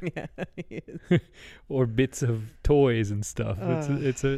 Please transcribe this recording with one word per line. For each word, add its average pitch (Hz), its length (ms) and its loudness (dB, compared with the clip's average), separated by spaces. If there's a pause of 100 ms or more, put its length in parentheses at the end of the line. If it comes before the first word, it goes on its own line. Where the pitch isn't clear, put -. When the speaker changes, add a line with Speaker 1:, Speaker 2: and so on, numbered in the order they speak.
(160)
Speaker 1:
Yeah, - 100 -8 (300)
he - 320 -12
is. - 320 0 (260)
Speaker 2:
<laughs> - 240 -20
Or 131 160 2
bits 120 380 0
of 113 220 -2 (180)
toys 120 480 4
and 104 120 -4
stuff. 107 380 -6
It's 165 280 -2
a, 139 40 2
Speaker 1:
Ugh. 139 100 -2
Speaker 2:
it's 131 200 -2
a, 139 140 2